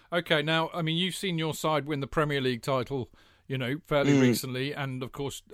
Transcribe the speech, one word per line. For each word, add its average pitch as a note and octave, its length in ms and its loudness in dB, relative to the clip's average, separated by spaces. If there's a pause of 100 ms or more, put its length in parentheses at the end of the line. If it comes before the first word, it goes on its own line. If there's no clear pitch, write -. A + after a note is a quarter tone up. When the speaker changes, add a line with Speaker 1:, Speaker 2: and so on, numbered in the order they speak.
(140)
Speaker 1:
Okay, E3 280 2
now, D#3+ 320 2
I E3+ 100 -4
mean, D#3+ 120 0
you've F3 200 0
seen F3 220 -4
your D#3+ 160 0
side D3+ 320 0
win D3 140 -2
the C3+ 80 -4
Premier D3 340 0
League B2+ 220 0
title, C3 460 -2 (380)
you C3 100 -4
know, C3 280 -4
fairly C#3+ 280 4
Speaker 2:
Mm. C3+ 80 8
Speaker 1:
recently, B2+ 520 2
and C3+ 300 -6
of A#2 80 -10
course, C#3 300 -8 (120)